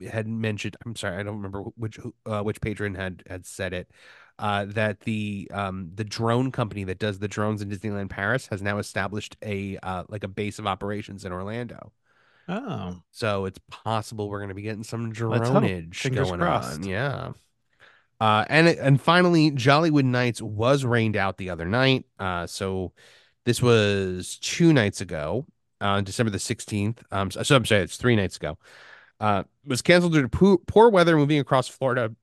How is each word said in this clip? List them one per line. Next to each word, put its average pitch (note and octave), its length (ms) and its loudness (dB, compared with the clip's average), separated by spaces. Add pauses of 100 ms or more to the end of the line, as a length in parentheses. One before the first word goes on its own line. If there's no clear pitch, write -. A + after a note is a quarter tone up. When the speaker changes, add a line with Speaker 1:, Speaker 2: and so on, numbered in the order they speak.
(100)
Speaker 1:
had A2 160 -4
mentioned, A2 580 -6
I'm A2+ 120 -10
sorry, F#2+ 220 -6
I G2+ 40 -6
don't G#2 140 -8
remember G2 260 -10
wh-, A2+ 160 -14
which, A2 180 -8
who, - 160 -14 (140)
uh, G#2+ 160 -4
which G#2 180 -4
patron G2+ 360 -6
had, F#2 320 -8
had F#2 180 -14
said F#2+ 260 -8
it, F2+ 180 -8 (480)
uh, G2+ 300 -2
that G#2+ 320 -2
the, G#2 520 -4
um, F#2+ 440 -6
the A2 80 -4
drone A#2 480 0
company G2+ 320 -4
that F#2 160 -6
does G#2+ 180 -4
the G2+ 80 -6
drones G#2+ 340 -2
in G2+ 80 -8
Disneyland G2+ 400 -6
Paris G#2+ 380 -2
has G2 160 -8
now G2+ 160 -2
established G2+ 640 -6
a, G2 400 -6
uh, F#2 260 -8
like, G#2 140 -10
a G2+ 60 -8
base G#2 320 -6
of G#2+ 80 -6
operations G2+ 560 -6
in F#2 80 -8
Orlando. G#2 600 -10 (540)
Speaker 2:
Oh. B2 640 -8
Speaker 1:
So G2+ 360 -2
it's F#2+ 120 -10 (100)
possible G#2+ 600 -6
we're G2+ 120 -6
gonna G2 140 -8
be G2+ 80 -12
getting A2 220 -8
some A#2 260 -8
Speaker 2:
Let's A2+ 380 0
hope. E3 160 4
Speaker 1:
dronage F2+ 320 -4
Speaker 2:
Fingers A2+ 320 0
Speaker 1:
going F2 100 -4
Speaker 2:
crossed. A2+ 400 0
Speaker 1:
on. F2+ 60 -8
Yeah. F#2+ 480 -4 (880)
Uh, G#2+ 280 4
and, E3 200 6
and C3+ 320 4
finally, E3+ 500 6
Jollywood C#3+ 540 4
Nights B2 360 2
was A2+ 440 0
rained A2+ 320 2
out F#2+ 200 0
the F2+ 140 -8
other E2 160 -6
night. B2+ 400 2 (120)
Uh, F2 280 -4
so F#2+ 460 -6 (520)
this A#2 160 2
was G2+ 800 2
two E3 320 4
nights A2 280 2
ago, F2+ 460 -6 (340)
uh, G2+ 200 2
December G#2 300 -2
the G2+ 80 -4
sixteenth. G#2+ 720 -4
Um, G2 200 -2
so, - 120 -8
so C#3 140 4
I'm A2+ 80 4
sorry, G#2 180 4
it's - 140 -6
three B2 180 2
nights F#2+ 220 0
ago. D#2 220 -8 (600)
Uh, G#2 220 2 (220)
was C3 180 -4
canceled F3 300 6
due D3+ 100 4
to A#2+ 60 0
poo-, F#3+ 380 4
poor A3+ 240 8
weather E3+ 260 6
moving D3 240 2
across C3 260 2
Florida B2 560 -2